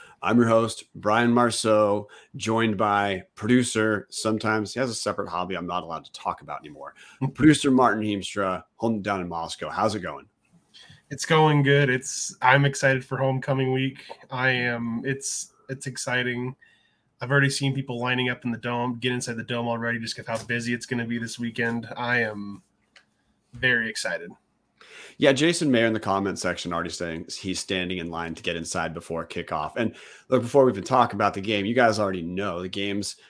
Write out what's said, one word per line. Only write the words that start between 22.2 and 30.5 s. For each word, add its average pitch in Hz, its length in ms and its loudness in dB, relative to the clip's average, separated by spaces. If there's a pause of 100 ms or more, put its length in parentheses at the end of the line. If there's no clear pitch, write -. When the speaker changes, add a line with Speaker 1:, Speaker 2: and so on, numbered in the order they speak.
Speaker 2:
am 101 420 -6 (920)
very 117 360 0
excited. 87 400 -6 (880)
Speaker 1:
Yeah, 143 140 6
Jason 156 400 2
Mayer 113 140 6
in 113 60 2
the 110 60 -2
comment 98 400 0
section 87 340 -4
already 85 180 -4
saying 82 360 -8 (100)
he's 95 220 -6
standing 92 400 -4
in 85 100 -6
line 82 280 -6
to - 80 -16
get 87 100 -2
inside 82 400 -6
before 82 320 -8
kickoff. 80 480 -6
And 113 220 -2 (320)
look, 127 140 2
before 131 220 4